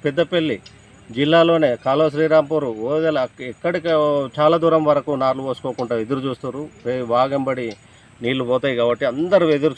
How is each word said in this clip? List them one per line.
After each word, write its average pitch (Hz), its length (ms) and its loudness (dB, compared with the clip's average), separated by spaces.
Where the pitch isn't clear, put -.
పెద్దపల్లి 156 560 -2
జిల్లాలోనే 156 680 2
కాలువ 147 340 0
శ్రీరాంపూర్, 151 540 2
ఓదెల, 139 540 -2
అక్-, 127 240 -6
ఎక్కడికి 165 460 -4
చాలా 156 160 6
దూరం 160 280 2
వరకు 147 260 2
నార్లు 131 320 0
పోసుకోకుండా 123 540 -4
ఎదురు 120 240 -2
చూస్తారు. 135 480 -8
రే-, 127 160 -4
వాగంబడి 127 760 -2
నీళ్లు 127 220 -2
పోతాయి 127 320 -2
కాబట్టి 120 280 0
అందరూ 165 440 2
ఎదురు 147 300 0